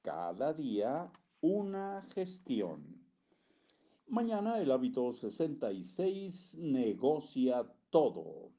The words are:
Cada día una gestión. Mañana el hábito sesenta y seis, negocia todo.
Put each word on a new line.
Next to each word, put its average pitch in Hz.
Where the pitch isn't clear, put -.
Cada 87
día 139
una 196
gestión. 98
Mañana 226
el 143
hábito 127
sesenta 120
y 92
seis, 185
negocia 127
todo. 85